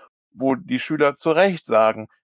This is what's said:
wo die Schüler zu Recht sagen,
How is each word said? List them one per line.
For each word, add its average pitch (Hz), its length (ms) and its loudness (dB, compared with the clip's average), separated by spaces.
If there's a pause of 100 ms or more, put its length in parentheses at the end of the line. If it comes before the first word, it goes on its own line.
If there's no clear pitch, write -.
(320)
wo 131 240 -2
die 120 240 -6
Schüler 147 360 0
zu - 160 -2
Recht 175 340 0
sagen, 110 420 0 (160)